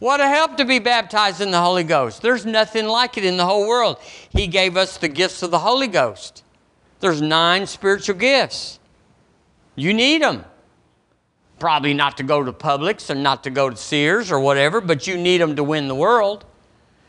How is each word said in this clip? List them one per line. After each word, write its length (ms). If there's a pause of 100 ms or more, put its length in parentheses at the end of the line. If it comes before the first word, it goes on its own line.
What 200
a 60
help 300
to 80
be 160
baptized 600
in 120
the 80
Holy 240
Ghost. 380
There's 220
nothing 420
like 300
it 80
in 120
the 100
whole 220
world. 300 (320)
He 180
gave 280
us 220
the 80
gifts 380
of 80
the 80
Holy 260
Ghost. 560 (560)
There's 240
nine 460
spiritual 480
gifts. 640 (960)
You 180
need 280
'em. 220 (1120)
Probably 360
not 240
to 40
go 200
to 100
Publix 560
and 140
not 220
to 60
go 200
to 60
Sears 540
or 100
whatever, 400
but 260
you 100
need 240
'em 160
to 80
win 240
the 60
world. 500 (640)